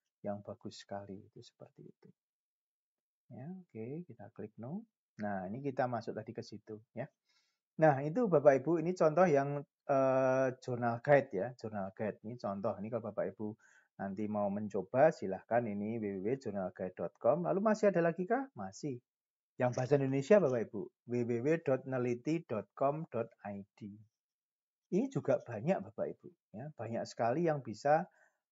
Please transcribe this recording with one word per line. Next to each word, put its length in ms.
yang 220
bagus 360
sekali, 380
itu 260
seperti 400
itu. 240
Ya, 180
oke, 340
kita 240
klik 240
no. 300
Nah, 320
ini 160
kita 240
masuk 300
tadi 180
ke 80
situ, 380
ya. 160
Nah, 240
itu 240
Bapak 380
Ibu, 180
ini 160
contoh 300
yang, 340
eh, 600
jurnal 460
guide, 260
ya, 240
jurnal 400
guide. 300
Ini 160
contoh, 400
ini 100
kalau 220
Bapak 220
Ibu 200
nanti 260
mau 220
mencoba, 680
silahkan 540
ini 340
w 160
w 60
w 100
journalguide 640
dot 220
com. 260
Lalu 160
masih 320
ada 80
lagi 240
kah? 320
Masih. 400
Yang 240
bahasa 240
Indonesia, 400
Bapak 240
Ibu, 160
w 160
w 100
w 20
dot 240
neliti 560
dot 320
com 320
dot 240
i 160
d. 160
Ini 160
juga 240
banyak, 400
Bapak 320
Ibu, 180
ya, 160
banyak 320
sekali 400
yang 160
bisa, 400